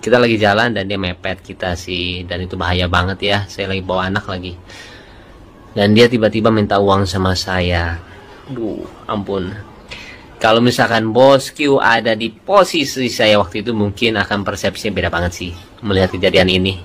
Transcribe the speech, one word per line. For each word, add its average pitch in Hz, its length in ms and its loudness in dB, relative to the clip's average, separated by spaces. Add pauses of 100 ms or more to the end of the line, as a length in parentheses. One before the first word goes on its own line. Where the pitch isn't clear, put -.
Kita 120 160 4
lagi 117 160 2
jalan 107 400 2
dan 98 80 -4
dia 98 160 -6
mepet 90 400 -6
kita 92 320 -8
sih. 90 560 -6
Dan 90 160 -6
itu 92 160 -8
bahaya 90 320 0
banget 92 320 0
ya, 101 140 0 (100)
saya 95 240 -8
lagi 95 80 -4
bawa 92 320 -2
anak 104 160 -6
lagi. 92 240 -8 (1200)
Dan 104 240 4
dia 120 160 6
tiba-tiba 110 400 2
minta 104 240 2
uang 98 320 2
sama 92 240 0
saya. 87 640 -2 (560)
Duh, 113 320 -8 (240)
ampun. 98 400 -4 (880)
Kalau 113 240 4
misalkan 113 560 2
Bosku 135 640 4
ada 113 320 2
di 110 160 -4
posisi 156 800 0
saya 107 320 4
waktu 101 240 -4
itu, 117 80 -4
mungkin 104 480 -2
akan 101 240 -2
persepsinya 98 480 -4
beda 90 160 -2
banget 87 240 -2
sih 87 240 -12 (240)
melihat 95 320 0
kejadian 92 400 2
ini. 92 320 0